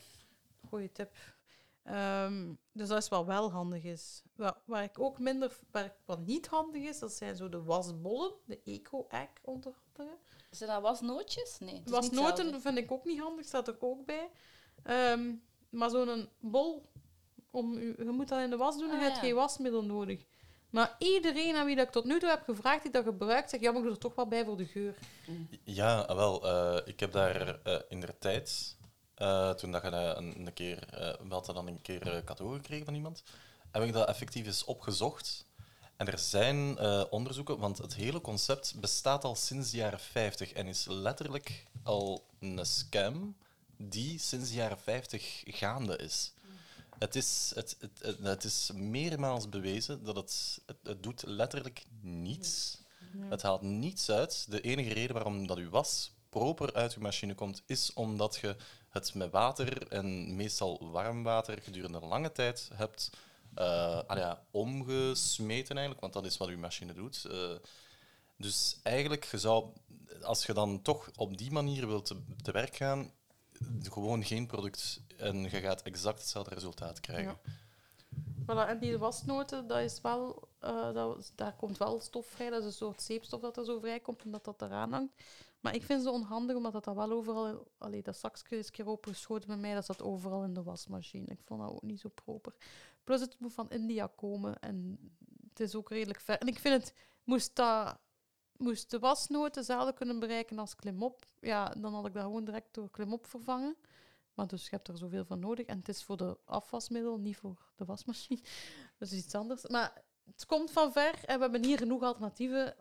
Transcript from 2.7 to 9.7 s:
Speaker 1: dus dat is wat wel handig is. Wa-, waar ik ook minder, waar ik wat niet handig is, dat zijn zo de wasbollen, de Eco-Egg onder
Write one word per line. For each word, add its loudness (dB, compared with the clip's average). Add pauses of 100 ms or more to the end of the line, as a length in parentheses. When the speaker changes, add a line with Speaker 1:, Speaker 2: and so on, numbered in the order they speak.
Speaker 1:
dus -4
dat 4
is -2
wat 4
wel 4
handig -2
is. -10 (140)
Wa-, 2 (100)
waar 0
ik -6
ook 2
minder, 2 (140)
waar 0
ik -8 (120)
wat -4
niet 0
handig 0
is, -6
dat -6
zijn -6
zo -6
de -6
wasbollen, 0 (140)
de -8
Eco-Egg -6 (140)
onder -10 (200)